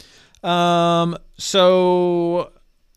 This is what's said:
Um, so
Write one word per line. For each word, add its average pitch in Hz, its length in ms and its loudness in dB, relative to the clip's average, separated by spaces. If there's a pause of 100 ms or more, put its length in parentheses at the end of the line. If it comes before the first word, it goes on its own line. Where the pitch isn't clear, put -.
(420)
Um, 170 760 0 (200)
so 180 1160 0 (440)